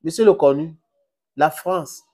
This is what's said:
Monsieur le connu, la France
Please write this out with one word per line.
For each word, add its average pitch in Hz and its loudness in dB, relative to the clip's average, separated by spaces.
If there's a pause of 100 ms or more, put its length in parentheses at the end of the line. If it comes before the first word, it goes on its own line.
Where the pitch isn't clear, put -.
Monsieur 165 -2
le 196 6
connu, 151 0 (600)
la 202 0
France 180 -8 (120)